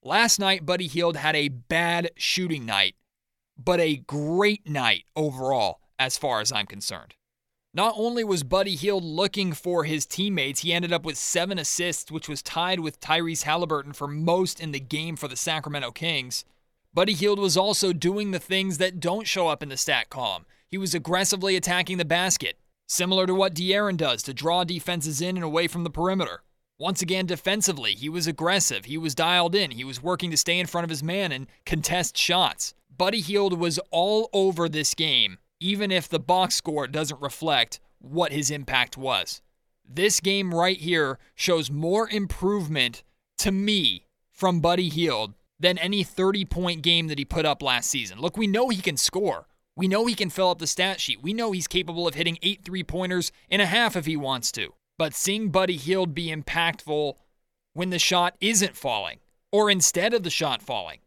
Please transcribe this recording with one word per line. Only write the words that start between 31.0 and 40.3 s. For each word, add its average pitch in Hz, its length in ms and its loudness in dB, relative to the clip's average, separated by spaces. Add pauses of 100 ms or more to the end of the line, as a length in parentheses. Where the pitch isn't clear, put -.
man 175 300 -2
and 131 140 -8 (180)
contest - 540 -2
shots. - 560 2 (200)
Buddy 202 260 2
Hield 190 380 2
was 170 200 0 (120)
all 208 420 2
over 185 360 4
this 156 260 0
game, 123 440 2 (220)
even 196 320 0
if 180 160 0
the 160 100 -2
box 180 380 2
score 147 320 -2
doesn't 143 320 -4
reflect 143 580 0 (200)
what 147 340 -2
his 147 180 -2
impact 131 460 0
was. 127 460 -2 (440)
This 175 340 2
game 190 340 0